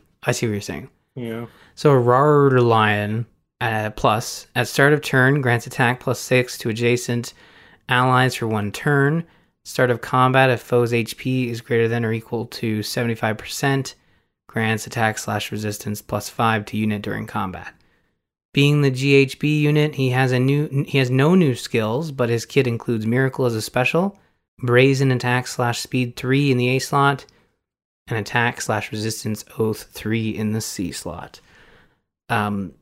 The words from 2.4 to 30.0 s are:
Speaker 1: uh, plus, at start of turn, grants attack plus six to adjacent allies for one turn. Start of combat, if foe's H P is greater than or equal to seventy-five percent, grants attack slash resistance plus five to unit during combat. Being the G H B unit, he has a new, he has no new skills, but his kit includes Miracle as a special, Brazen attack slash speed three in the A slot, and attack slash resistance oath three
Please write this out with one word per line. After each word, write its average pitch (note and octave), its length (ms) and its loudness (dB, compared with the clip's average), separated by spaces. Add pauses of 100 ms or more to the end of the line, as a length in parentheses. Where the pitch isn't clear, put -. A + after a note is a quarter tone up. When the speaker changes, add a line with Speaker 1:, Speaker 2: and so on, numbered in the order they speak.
Speaker 1:
uh, A2 320 -4
plus, - 640 -2
at A#2+ 120 0
start D3 260 4
of D3 80 2
turn, C#3 400 4
grants A#2+ 260 0
attack B2+ 320 0
plus B2 200 -4
six B2 400 0
to A#2+ 100 -4
adjacent A#2+ 640 -2 (560)
allies B2+ 460 4
for A#2 120 -4
one G#2 240 -2
turn. D3 540 0 (380)
Start B2+ 280 0
of A2+ 100 -2
combat, C3 480 4
if A#2+ 120 0
foe's A#2+ 320 0
H A#2 240 -2
P B2+ 320 -2
is A#2 120 -8
greater A#2 260 0
than A#2 160 -2
or A2 100 -2
equal A2+ 340 -6
to G#2+ 340 -4
seventy-five A2+ 560 -2
percent, - 560 -4 (540)
grants A2 380 -4
attack A2 320 -2
slash - 340 -6
resistance G#2+ 500 -8
plus - 280 -6
five A2 360 0
to - 120 -8
unit G#2+ 240 -2
during G#2+ 240 -6
combat. F#2 480 -8 (800)
Being D3 280 4
the C#3 100 4
G C3+ 220 2
H C#3 260 4
B D3+ 220 0
unit, D3+ 340 2
he C3 140 0
has B2+ 220 2
a B2+ 80 2
new, C#3+ 280 2 (200)
he C#3+ 100 -2
has B2+ 120 2
no C#3 260 4
new D3+ 200 4
skills, A#2 560 -2
but B2+ 180 -2
his A#2 160 -2
kit C3 220 0
includes A2+ 380 -2
Miracle B2+ 400 2
as A#2 100 0
a G#2+ 60 -2
special, E3 580 -2 (400)
Brazen C3 520 4
attack B2 360 0
slash A#2+ 320 -2
speed B2 360 -4
three C3+ 360 0
in B2 60 2
the B2 120 2
A C3 100 0
slot, C#3 460 0 (840)
and A2+ 100 -4
attack A#2 420 -2
slash G#2+ 320 -4
resistance A2 540 -6 (120)
oath A2 260 -4 (100)
three A2 420 -4